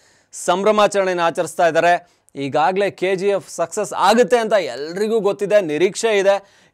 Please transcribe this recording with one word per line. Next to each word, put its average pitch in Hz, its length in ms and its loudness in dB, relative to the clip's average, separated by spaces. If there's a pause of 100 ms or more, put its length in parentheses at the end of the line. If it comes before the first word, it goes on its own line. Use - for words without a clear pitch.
(320)
ಸಂಭ್ರಮಾಚರಣೆನ 196 880 0
ಆಚರಿಸ್ತಾ 170 480 0
ಇದ್ದಾರೆ. 170 540 0 (140)
ಈಗಾಗ್ಲೇ 160 540 0
ಕೆ 190 260 -2
ಜಿ 190 120 -4
ಎಫ್ 190 220 -2
ಸಕ್ಸಸ್ 175 460 -6
ಆಗುತ್ತೆ 220 420 4
ಅಂತ 220 140 -2
ಎಲ್ರಿಗೂ 180 680 -2
ಗೊತ್ತಿದೆ, 202 400 0
ನಿರೀಕ್ಷೆ 190 580 0
ಇದೆ. 196 560 0